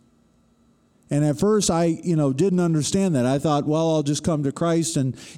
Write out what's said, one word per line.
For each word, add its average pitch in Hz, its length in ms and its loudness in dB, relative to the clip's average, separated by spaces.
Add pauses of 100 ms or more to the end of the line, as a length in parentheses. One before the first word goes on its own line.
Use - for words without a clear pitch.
(1120)
And 147 120 2
at 147 160 0
first, 208 320 2
I, 170 320 0
you 170 140 0
know, 143 160 2
didn't 180 280 0
understand 170 540 0
that. 123 120 2
I 135 120 2
thought, 143 280 0
"Well, 160 240 0
I'll 156 120 2
just 143 220 -4
come 151 200 0
to 139 80 -2
Christ 165 440 -2
and, 135 180 -2 (240)